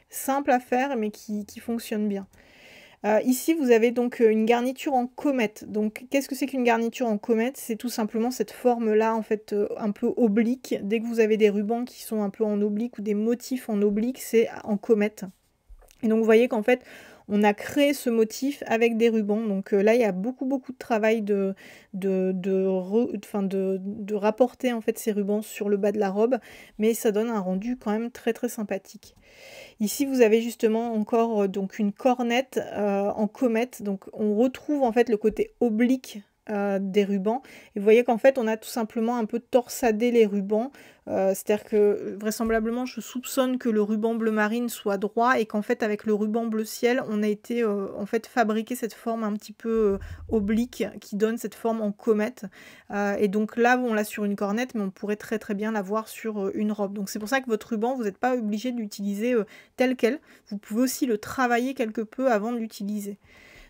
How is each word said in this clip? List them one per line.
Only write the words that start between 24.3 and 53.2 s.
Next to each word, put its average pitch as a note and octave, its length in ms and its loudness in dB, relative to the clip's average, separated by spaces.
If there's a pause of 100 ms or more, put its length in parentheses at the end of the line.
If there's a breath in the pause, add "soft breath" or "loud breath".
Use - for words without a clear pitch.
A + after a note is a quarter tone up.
en A3+ 80 -4
fait, A3 160 -2
ces - 140 -4
rubans G#3 300 0
sur - 280 -6
le G#3 80 2
bas G3+ 140 0
de G#3 80 -4
la G3 100 0
robe. A3+ 280 2 (420 loud breath)
Mais A3 140 2
ça A3 180 0
donne G#3+ 180 0
un A3+ 120 -2
rendu F#3+ 360 -2
quand G#3+ 140 -4
même A3+ 200 -2
très, - 220 -4
très A#3 160 -4
sympathique. - 640 -8 (640 loud breath)
Ici, A3 260 0
vous C4 160 2
avez A3+ 200 8
justement A#3 520 0
encore, A3 500 2
euh, G3 40 2
donc F#3+ 320 -6
une G3+ 120 2
cornette, A#3+ 680 0 (140)
euh, G3+ 360 0
en G#3+ 180 -2
comète. A#3 560 -2
Donc, G3+ 300 -6
on G#3+ 220 -2
retrouve, C4 480 0
en A#3 100 2
fait, A#3+ 160 4
le A3 80 2
côté A3 420 0
oblique, A#3+ 600 0 (280)
euh, G3+ 320 -2
des G3 220 2
rubans. G3+ 380 0 (340 loud breath)
Et G#3 40 -4
vous G3 40 -4
voyez A3 220 6
qu'en A#3+ 120 2
fait, C4+ 200 6
on A3+ 100 0
a A3 80 0
tout - 140 -16
simplement A#3 480 -2
un A3+ 80 0
peu A3+ 160 -6
torsadé A#3+ 680 2
les A#3 140 8
rubans. G#3 460 -2 (380 loud breath)
Euh, F#3+ 260 2
c'est-à-dire G#3 300 -2
que, G#3 520 2
vraisemblablement, A3+ 680 -2
je B3+ 160 -10
soupçonne B3+ 560 -2
que B3 100 -4
le G#3+ 140 4
ruban A3 340 0
bleu A3 160 0
marine A3 380 0
soit G3+ 280 -4
droit A#3 420 2
et A3 60 0
qu'en G#3+ 160 -2
fait, A#3+ 220 -2
avec G#3 220 -4
le G#3+ 80 2
ruban G#3+ 320 0
bleu A3 180 -4
ciel, A#3+ 460 0
on G#3+ 120 0
a G#3+ 60 2
été, A#3 360 -2
euh, G3+ 240 -2 (100)
en G3+ 80 -6
fait, A3 220 -4
fabriquer A3 480 0
cette A3+ 180 -6
forme A3+ 320 -4
un G#3 80 -2
petit G#3+ 180 -8
peu, A3+ 180 -8
euh, G#3+ 280 2 (320 loud breath)
oblique A3 560 0 (160)
qui - 160 -10
donne A3 200 0
cette A3 160 -8
forme A3+ 280 -4
en G#3+ 100 -2
comète. G#3+ 540 -2 (460 loud breath)
Euh, G3+ 260 -2
et G#3 100 2